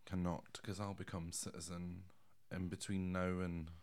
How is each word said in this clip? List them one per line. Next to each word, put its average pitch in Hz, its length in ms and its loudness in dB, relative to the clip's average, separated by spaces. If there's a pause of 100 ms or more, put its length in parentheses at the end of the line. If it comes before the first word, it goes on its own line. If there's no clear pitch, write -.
cannot, 90 580 2
'cause 95 160 -2
I'll 101 160 0
become 87 360 -2
citizen 87 760 -4 (460)
in 92 180 0
between 95 420 2
now 92 300 4
and, 85 280 0 (140)